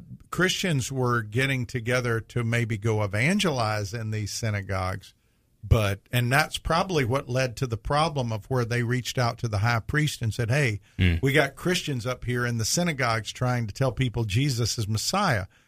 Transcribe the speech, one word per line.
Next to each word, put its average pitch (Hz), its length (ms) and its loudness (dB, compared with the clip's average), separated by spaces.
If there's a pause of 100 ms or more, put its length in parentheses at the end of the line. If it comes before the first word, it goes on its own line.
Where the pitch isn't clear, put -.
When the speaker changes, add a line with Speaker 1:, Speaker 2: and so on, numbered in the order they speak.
(300)
Speaker 1:
Christians 170 600 0
were 123 320 0
getting 127 440 -2
together 120 560 -2
to 120 240 -4
maybe 117 320 0
go 107 260 0
evangelize 110 880 0
in 110 180 -4
these 107 200 -4
synagogues. 98 840 -4 (480)
But, 101 380 4 (140)
and 120 180 2
that's 147 260 2
probably 170 460 0
what 131 240 0
led 123 300 0
to 135 100 -2
the 113 80 -4
problem 143 560 0
of 107 140 -6
where 127 180 0
they 120 200 0
reached 120 340 -2
out 120 220 0
to 120 100 -4
the 104 80 0
high 113 240 2
priest 151 400 -2
and 117 120 -2
said, 117 160 -2
"Hey, 123 300 2 (180)
Speaker 2:
Mm. 87 240 4
Speaker 1:
we 131 120 2
got 139 240 4
Christians 147 480 -2
up 123 180 -6
here 123 220 0
in 120 120 -2
the 110 60 0
synagogues 127 680 0
trying 123 340 0
to 98 60 -8
tell 135 180 0
people 120 320 0
Jesus 117 540 0
is 110 100 -2
Messiah." 110 600 0 (200)